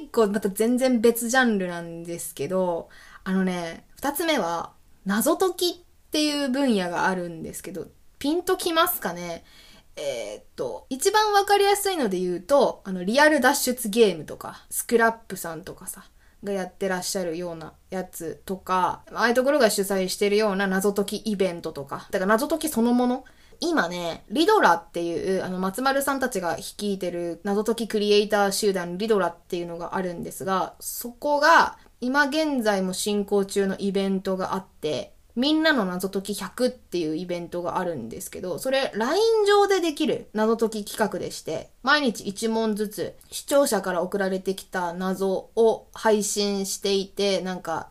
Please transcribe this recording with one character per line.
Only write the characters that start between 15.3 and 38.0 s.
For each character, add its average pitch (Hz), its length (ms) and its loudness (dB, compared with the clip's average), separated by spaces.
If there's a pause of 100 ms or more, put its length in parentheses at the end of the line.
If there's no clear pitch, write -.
さ 165 200 -10
ん 156 80 -12
と 151 100 -14
か 190 140 -18
さ、 - 180 -16 (380)
が 202 100 -4
や 185 120 -2
っ 185 60 -14
て - 160 -6
ら 185 120 -2
っ - 20 -6
し - 160 -6
ゃ 185 60 -2
る 165 140 -4
よ 175 160 -6
う - 20 -10
な 156 180 -16 (160)
や 185 140 -6
つ - 420 -10
と 190 120 -6
か、 185 440 -2 (100)
あ 180 120 -2
あ 240 60 4
い - 20 4
う - 20 2
と 247 100 4
こ 277 100 4
ろ 302 40 4
が 220 140 6
主 202 100 -2
催 190 280 0
し - 80 -6
て 202 120 2
る 202 80 2
よ 214 140 2
う 185 40 -2
な 196 120 0
謎 190 260 2
解 202 120 0
き 208 120 -6
イ 214 180 -4
ベ 185 160 0
ン 170 120 -10
ト 160 80 -6
と 143 120 -10
か、 - 280 -10
だ 196 80 -2
か 185 80 0
ら 214 60 6
謎 262 140 2
解 320 120 0
き 320 100 -4
そ 226 140 2
の 240 100 4
も 247 140 4
の。 262 180 -2 (340)
今 285 280 2
ね、 175 420 -6
リ 294 160 2
ド 415 160 6
ラ - 140 8
っ - 160 -12
て 175 100 -4
い 170 340 -2
う、 185 80 -2
あ 185 60 -6
の、 185 80 -4
松 190 240 -2
丸 269 220 0
さ 277 100 -2
ん 269 60 -4
た 262 100 -2
ち 190 120 -4
が 165 160 -2
率 - 280 -10
い 190 140 -2
て 180 100 -4
る 170 340 -6
謎 202 200 0
解 226 120 0
き 226 120 -6
ク 214 100 -2
リ 208 160 2
エ 208 60 6
イ 208 100 0
タ 208 160 4
ー 190 60 0
集 196 200 0
団 175 280 -6
リ 220 80 -4
ド 220 100 4
ラ 175 120 2
っ - 60 -8
て - 220 -10
い 175 60 -6
う - 20 -6
の 170 140 -10
が - 160 -8
あ 190 80 -2
る 180 100 -6
ん 170 80 -10
で 165 100 -10
す - 140 -12
が、 185 340 -2
そ - 300 -10
こ 294 300 -2
が、 302 400 4 (200)
今 277 280 2
現 294 340 0
在 202 220 2
も 185 100 -2
進 208 320 -2
行 202 200 2
中 196 200 0
の 196 140 -2
イ 196 120 0
ベ 196 180 0
ン 190 120 0
ト 190 160 -2
が 185 160 -4
あ 196 40 -2
っ 190 60 -6
て、 - 520 -6 (200)
み 277 180 2
ん 311 80 2
な 320 100 4
の 240 140 2
謎 185 240 -4
解 196 140 -4
き 202 100 -6
百 202 360 -2
っ - 20 -2
て - 260 -8
い 156 140 -2
う 156 40 -2
イ 175 80 -4
ベ 175 140 -6
ン 170 120 -8
ト 175 120 -6
が 175 160 -4
あ 185 80 -2
る 170 80 -2
ん 113 160 -8